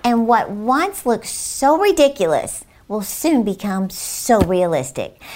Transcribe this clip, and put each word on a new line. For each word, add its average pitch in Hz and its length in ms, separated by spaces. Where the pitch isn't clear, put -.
and 233 260
what 226 220
once 262 560
looked 226 220
so - 500
ridiculous 277 840
will 208 140
soon 269 400
become 190 480
so - 520
realistic. 165 760